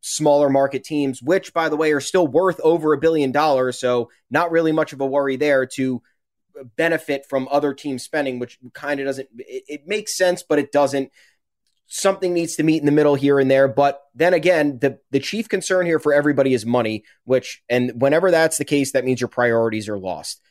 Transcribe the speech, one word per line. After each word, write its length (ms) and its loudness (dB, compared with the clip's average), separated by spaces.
smaller 480 2
market 360 0
teams, 360 -4
which, 320 -2
by 160 -2
the 80 -4
way, 140 0
are 100 0
still 280 0
worth 340 0
over 300 2
a 60 0
billion 340 0
dollars, 480 0
so 300 -2
not 220 0
really 180 2
much 220 -2
of 80 -8
a 60 -2
worry 280 0
there, 320 2
to 340 -4
benefit 520 -2
from 220 -4
other 240 0
teams 300 -8
spending, 340 -4
which 200 -10
kinda 300 -6
doesn't, 240 -6
it, 280 -16
it 220 -14
makes 280 -6
sense, 260 0
but 160 0
it 120 -2
doesn't. 400 0
Something 460 -2
needs 240 -2
to 60 -2
meet 180 2
in 60 0
the 60 2
middle 220 4
here 240 2
and 120 2
there. 180 4
But 340 0
then 200 2
again, 460 2
the, 180 0
the 100 0
chief 280 -8
concern 380 -2
here 120 2
for 160 0
everybody 400 2
is 100 0
money, 400 -2
which, 440 -2
and 320 0
whenever 300 2
that's 280 2
the 60 -4
case, 280 0
that 120 0
means 160 -2
your 80 -4
priorities 600 0
are 100 -6
lost. 420 -10